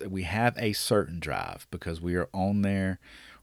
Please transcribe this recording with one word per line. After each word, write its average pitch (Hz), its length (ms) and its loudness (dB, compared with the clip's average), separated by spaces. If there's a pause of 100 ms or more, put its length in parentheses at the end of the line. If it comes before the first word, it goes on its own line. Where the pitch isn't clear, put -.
we 95 160 -2
have 113 340 2
a 110 160 2
certain 87 460 2
drive 65 520 -4
because 82 300 -6
we 87 140 0
are 90 180 0
on 101 280 2
there, 98 380 2 (440)